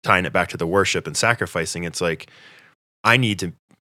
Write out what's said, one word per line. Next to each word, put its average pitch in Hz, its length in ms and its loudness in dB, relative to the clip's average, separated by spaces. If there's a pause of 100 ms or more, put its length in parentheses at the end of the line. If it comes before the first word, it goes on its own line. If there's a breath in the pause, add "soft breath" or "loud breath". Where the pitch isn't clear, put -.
tying 90 220 2
it 71 80 -6
back 90 160 2
to - 80 -10
the 85 100 -2
worship 92 400 2
and 78 100 -6
sacrificing, 87 680 -2
it's 85 160 -6
like, 82 280 -4 (720 loud breath)
I 117 140 6
need 110 220 0
to, 87 140 -6 (340)